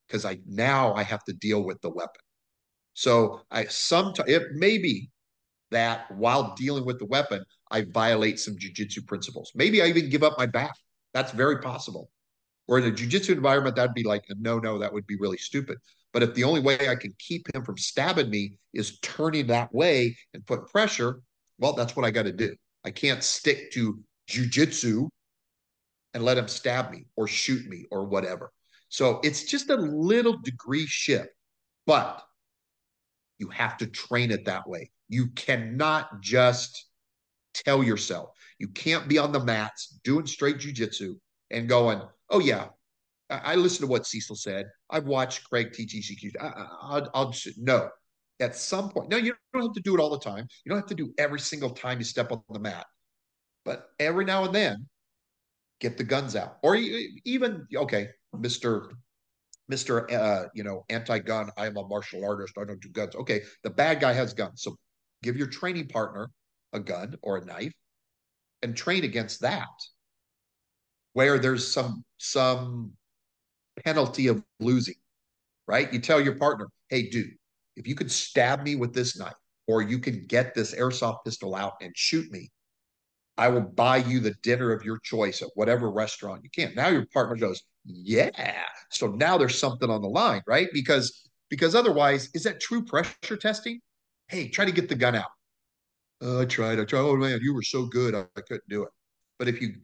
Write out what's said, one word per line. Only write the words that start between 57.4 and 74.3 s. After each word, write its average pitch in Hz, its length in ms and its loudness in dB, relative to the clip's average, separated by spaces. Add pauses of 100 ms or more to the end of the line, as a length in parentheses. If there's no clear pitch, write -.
okay, 127 340 -2 (260)
Mister, 117 540 -2 (800)
Mister, 127 440 -2
uh, 104 440 0
you 107 80 -8
know, 95 260 -8
anti-gun, 110 640 -4
I 104 120 -4
am 104 100 -8
a 98 100 -8
martial 98 380 -6
artist, 101 320 -6
I 104 60 -6
don't 101 180 -12
do 98 80 -20
guns. 101 260 -6
Okay, 110 260 -2 (220)
the 110 60 -6
bad 147 300 2
guy 135 140 4
has 120 200 -2
guns. 104 300 -8
So - 120 -10 (460)
give 123 160 -4
your 139 100 -2
training 175 420 -6
partner 107 420 -6 (400)
a 107 80 -6
gun 98 420 -8
or 98 160 -2
a 90 80 -10
knife 90 280 -10 (920)
and 117 120 -4
train 180 280 0
against 113 380 -4
that, 120 260 -2 (1500)
where 135 240 6
there's 127 340 0
some, 120 320 -2 (140)
some 123 760 0 (920)
penalty 135 440 2
of 107 160 4 (160)